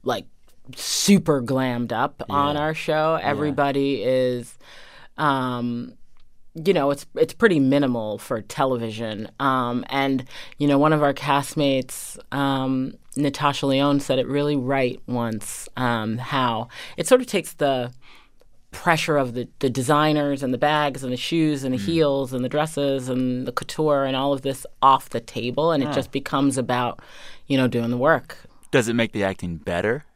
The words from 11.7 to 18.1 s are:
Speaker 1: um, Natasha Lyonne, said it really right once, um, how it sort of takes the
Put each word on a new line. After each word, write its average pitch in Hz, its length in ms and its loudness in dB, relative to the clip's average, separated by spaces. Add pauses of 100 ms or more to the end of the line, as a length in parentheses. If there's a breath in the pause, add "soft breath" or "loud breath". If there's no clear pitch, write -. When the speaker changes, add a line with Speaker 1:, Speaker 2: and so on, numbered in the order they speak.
Speaker 1:
um, 135 600 0 (240)
Natasha 143 480 0
Lyonne, 139 340 4
said 135 200 0
it 123 80 -2
really 143 280 0
right 131 520 0
once, 117 680 -6
um, 113 440 -2
how 123 480 -2 (300 loud breath)
it - 100 -4
sort 254 140 6
of 247 60 -6
takes - 260 -4
the 131 380 -2 (800 soft breath)